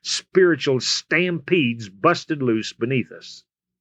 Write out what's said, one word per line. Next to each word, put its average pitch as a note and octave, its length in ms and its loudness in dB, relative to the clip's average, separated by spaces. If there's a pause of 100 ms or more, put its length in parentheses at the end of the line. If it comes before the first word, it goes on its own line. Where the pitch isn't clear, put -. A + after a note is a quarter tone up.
spiritual D3+ 800 2
stampedes D#3 1080 -2
busted D3+ 560 -2
loose A2 300 -2
beneath B2 360 -4
us. - 360 -20 (360)